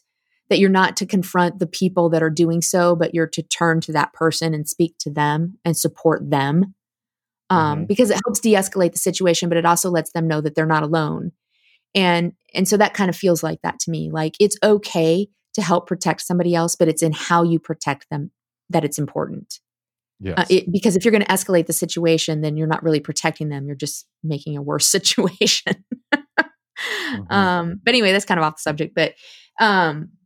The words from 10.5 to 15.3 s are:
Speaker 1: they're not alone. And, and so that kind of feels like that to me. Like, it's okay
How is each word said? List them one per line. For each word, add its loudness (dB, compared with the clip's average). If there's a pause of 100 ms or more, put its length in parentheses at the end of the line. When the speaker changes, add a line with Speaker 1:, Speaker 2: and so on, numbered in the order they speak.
Speaker 1:
they're 0
not 2
alone. -2 (600)
And, 2 (220)
and 0
so 0
that 2
kind 0
of -4
feels 0
like -6
that -6
to -6
me. -6
Like, -4
it's 4
okay 2 (280)